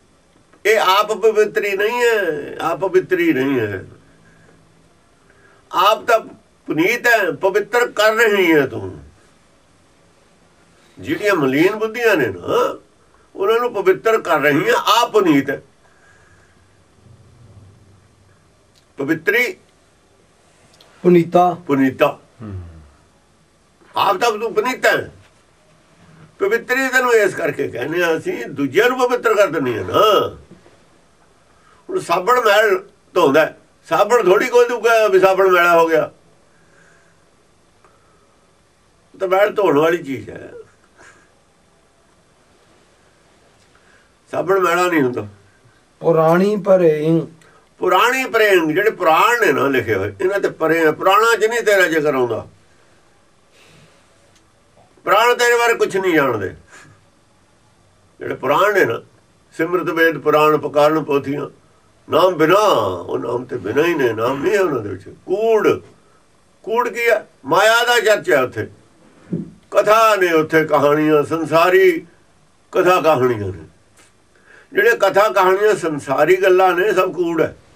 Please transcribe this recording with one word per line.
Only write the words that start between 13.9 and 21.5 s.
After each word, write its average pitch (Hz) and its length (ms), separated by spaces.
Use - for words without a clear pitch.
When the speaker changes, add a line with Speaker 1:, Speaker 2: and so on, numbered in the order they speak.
Speaker 1:
ਕਰ 156 200
ਰਹੀ 147 280
ਹੈ, - 60
ਆਪ 233 200
ਪੁਨੀਤ 156 380
ਹੈ। 135 100
ਪਵਿੱਤਰੀ 165 580
Speaker 2:
ਪੁਨੀਤਾ। 180 460